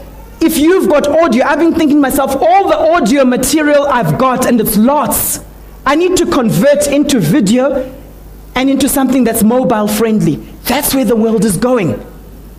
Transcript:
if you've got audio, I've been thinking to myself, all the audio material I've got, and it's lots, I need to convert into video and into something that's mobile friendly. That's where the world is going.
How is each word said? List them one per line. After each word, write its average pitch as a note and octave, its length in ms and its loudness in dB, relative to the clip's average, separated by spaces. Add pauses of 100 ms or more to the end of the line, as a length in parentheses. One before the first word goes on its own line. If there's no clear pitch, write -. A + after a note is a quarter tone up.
(400)
if D#4+ 160 0
you've D#4+ 320 2
got C#4+ 200 2
audio, C#4+ 360 2
I've D4 140 0
been E4 160 2
thinking D4 220 2
to D4 40 4
myself, C4+ 400 0
all F#4 280 2
the D#4+ 100 2
audio C#4+ 460 2
material C#4+ 640 2
I've A3+ 300 -2
got, B3+ 280 0
and B3 140 2
it's - 160 -4
lots, A#3+ 640 0 (440)
I C#4 120 0
need F#4 220 0
to E4 80 0
convert C#4 600 0
into D4 320 0
video B3 720 0 (640)
and C4 160 0
into C4+ 180 0
something C4 360 0
that's A3 180 -2
mobile A3 460 0
friendly. G#3+ 500 0 (260)
That's C4+ 300 -2
where C4+ 100 0
the A3+ 120 0
world A3 280 0
is G3+ 120 0
going. A3+ 440 -2 (580)